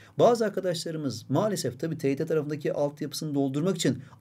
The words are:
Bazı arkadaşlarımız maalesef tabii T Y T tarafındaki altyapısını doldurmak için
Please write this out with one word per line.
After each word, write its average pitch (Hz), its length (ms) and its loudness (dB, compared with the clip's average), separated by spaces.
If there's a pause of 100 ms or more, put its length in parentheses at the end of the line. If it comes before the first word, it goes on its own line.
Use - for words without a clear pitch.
(180)
Bazı 226 260 6
arkadaşlarımız 160 840 -4
maalesef 165 520 0
tabii 165 180 -4
T 139 100 0
Y 135 80 0
T 156 100 -4
tarafındaki 156 460 -2
altyapısını 147 600 -4
doldurmak 143 420 0
için 143 220 0 (220)